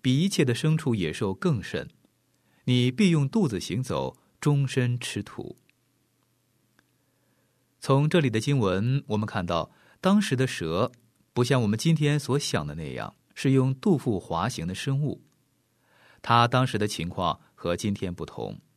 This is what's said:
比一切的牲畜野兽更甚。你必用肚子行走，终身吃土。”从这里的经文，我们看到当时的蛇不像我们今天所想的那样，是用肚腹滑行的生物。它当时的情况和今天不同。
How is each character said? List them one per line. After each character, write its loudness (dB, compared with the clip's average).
比 2
一 2
切 0
的 2
牲 2
畜 0
野 -2
兽 -4
更 -2
甚。 -8
你 2
必 4
用 2
肚 2
子 -2
行 -4
走， -4
终 2
身 0
吃 -6
土。” -12
从 2
这 4
里 2
的 0
经 0
文， 2
我 0
们 0
看 -4
到 -2
当 4
时 0
的 2
蛇 -2
不 0
像 2
我 2
们 0
今 2
天 0
所 -2
想 -2
的 -10
那 -10
样， -10
是 0
用 4
肚 2
腹 -2
滑 -2
行 -8
的 -6
生 -2
物。 -6
它 6
当 2
时 -4
的 0
情 -6
况 -2
和 -2
今 -2
天 -6
不 -10
同。 -10